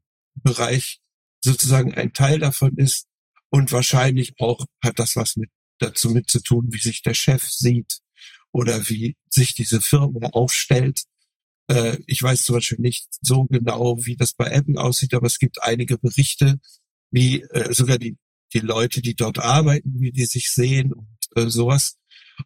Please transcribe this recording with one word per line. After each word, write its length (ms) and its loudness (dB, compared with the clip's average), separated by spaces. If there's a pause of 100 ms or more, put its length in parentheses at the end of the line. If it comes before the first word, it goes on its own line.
(360)
Bereich 640 -2 (460)
sozusagen 480 2
ein 200 -4
Teil 260 2
davon 380 0
ist 280 0 (440)
und 220 2
wahrscheinlich 680 2
auch 260 -2 (180)
hat 140 -2
das 180 -2
was 200 -4
mit, 140 -6 (280)
dazu 320 -2
mit 200 0
zu 120 0
tun, 300 0
wie 80 -8
sich 240 -6
der 100 0
Chef 360 0
sieht 500 -2 (520)
oder 380 -2
wie 260 -4 (140)
sich 240 2
diese 280 -2
Firma 500 0
aufstellt. 720 0 (680)
Äh, 280 0 (100)
ich 160 -2
weiß 200 2
zum 120 0
Beispiel 240 -4
nicht 280 -4 (140)
so 240 2
genau, 600 0
wie 100 -6
das 180 -2
bei 140 -2
Apple 340 4
aussieht, 320 0
aber 140 2
es 100 -2
gibt 240 0
einige 380 -2
Berichte, 600 2 (520)
wie, 300 2
äh, 320 -4
sogar 260 4
die, 180 -10 (360)
die 60 0
Leute, 420 -2
die 140 -4
dort 220 -2
arbeiten, 600 2
wie 120 -2
die 140 -2
sich 260 -4
sehen 420 0
und, 140 -18 (280)
äh, 140 2
sowas. 480 2 (480)